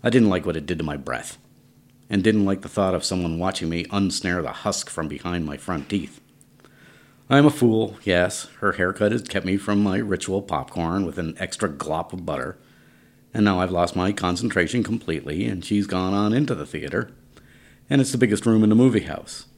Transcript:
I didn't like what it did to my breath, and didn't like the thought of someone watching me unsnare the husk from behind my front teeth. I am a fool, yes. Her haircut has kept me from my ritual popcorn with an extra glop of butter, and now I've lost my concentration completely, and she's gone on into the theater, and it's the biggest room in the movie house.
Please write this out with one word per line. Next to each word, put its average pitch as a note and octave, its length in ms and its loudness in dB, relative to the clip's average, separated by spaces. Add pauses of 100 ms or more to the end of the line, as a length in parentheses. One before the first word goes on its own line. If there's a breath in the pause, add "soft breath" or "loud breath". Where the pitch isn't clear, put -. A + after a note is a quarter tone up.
I A#2+ 80 0
didn't A#2 180 6
like F2+ 160 2
what E2 120 -2
it D2 100 -6
did F2 120 -2
to D#2 60 -4
my D2 140 -4
breath, - 400 -8 (720)
and G2 140 0
didn't G#2+ 220 4
like G2 160 0
the - 80 -14
thought F#2+ 240 0
of E2+ 100 -2
someone E2+ 340 -2
watching F2+ 300 -2
me E2+ 160 -2
unsnare F#2 580 -2
the A#1+ 80 -4
husk - 380 -6
from D#2+ 200 -6
behind E2+ 360 -6
my C#2+ 140 -8
front E2 320 -6
teeth. - 320 -6 (1040 soft breath)
I C3+ 80 4
am C#3+ 80 8
a D3 60 8
fool, A2 520 2
yes. F2+ 440 2 (140)
Her G2+ 120 2
haircut F#2+ 400 0
has A#2+ 100 -2
kept - 220 -6
me F#2+ 140 0
from G#2 240 0
my G2 160 2
ritual G2 420 -2
popcorn E2+ 640 -4
with E2 140 -6
an D#2+ 200 -6
extra F#2 300 -4
glop D#2 460 -6
of F2+ 100 -12
butter, C#2 320 -6 (760 soft breath)
and A2 100 2
now F#2+ 160 2
I've F#2 100 0
lost F2 240 0
my F2+ 180 0
concentration F#2 720 0
completely, E2+ 640 -4
and G2 160 -6
she's G#2 240 0
gone F#2 280 0
on G#2 180 2
into C3+ 220 0
the D2+ 100 -8
theater, D#2 460 -6 (800 soft breath)
and C#3 120 4
it's B2+ 100 0
the B2+ 60 -2
biggest G#2 260 2
room A2 180 6
in G#2+ 60 6
the G#2+ 60 6
movie A2+ 260 6
house. - 460 -12 (120)